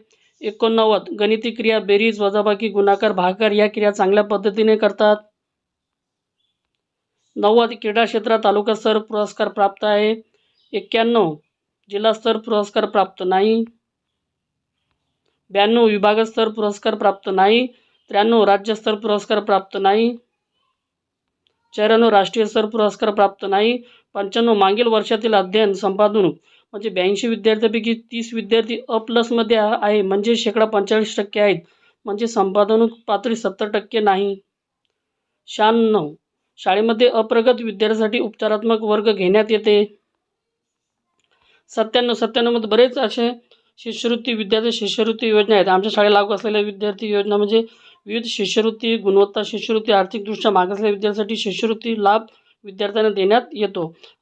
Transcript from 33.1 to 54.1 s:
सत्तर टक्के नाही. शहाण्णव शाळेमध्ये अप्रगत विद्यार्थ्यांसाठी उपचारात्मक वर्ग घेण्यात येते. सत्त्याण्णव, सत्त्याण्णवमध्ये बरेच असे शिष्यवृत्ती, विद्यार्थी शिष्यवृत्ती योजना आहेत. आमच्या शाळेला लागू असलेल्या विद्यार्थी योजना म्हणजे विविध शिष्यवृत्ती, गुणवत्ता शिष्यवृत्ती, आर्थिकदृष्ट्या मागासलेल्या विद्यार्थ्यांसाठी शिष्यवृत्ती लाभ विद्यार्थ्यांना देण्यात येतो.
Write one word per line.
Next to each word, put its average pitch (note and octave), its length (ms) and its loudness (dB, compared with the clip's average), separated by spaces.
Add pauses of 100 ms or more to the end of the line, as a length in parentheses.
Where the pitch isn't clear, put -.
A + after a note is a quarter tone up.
सत्तर G#3 340 -6
टक्के G#3+ 300 -4
नाही. G3 400 0 (1080)
शहाण्णव G#3+ 680 2 (440)
शाळेमध्ये A3 520 2
अप्रगत A#3 520 2
विद्यार्थ्यांसाठी A3 580 -2
उपचारात्मक A3 640 -2
वर्ग G#3+ 300 0
घेण्यात G3 380 2
येते. G#3 500 0 (1700)
सत्त्याण्णव, A#3+ 440 0
सत्त्याण्णवमध्ये A#3 560 -2
बरेच B3 280 4
असे A#3 340 -2 (460)
शिष्यवृत्ती, A#3 560 -4
विद्यार्थी A3 380 -2
शिष्यवृत्ती A3+ 560 -4
योजना G#3+ 280 2
आहेत. F#3 120 4
आमच्या F#3+ 280 0
शाळेला G#3 180 4
लागू G3+ 200 2
असलेल्या G#3 280 -2
विद्यार्थी G#3 460 -6
योजना G#3 300 0
म्हणजे G#3+ 280 0 (400)
विविध A3+ 200 -6
शिष्यवृत्ती, A3 720 -2
गुणवत्ता G3+ 480 0
शिष्यवृत्ती, A3 460 -4
आर्थिकदृष्ट्या G3+ 600 -2
मागासलेल्या G3 400 0
विद्यार्थ्यांसाठी G#3 440 -4
शिष्यवृत्ती A3 680 -6
लाभ A3 220 2 (380)
विद्यार्थ्यांना G3+ 500 -2
देण्यात G3+ 280 2 (120)
येतो. G3 420 -6 (260)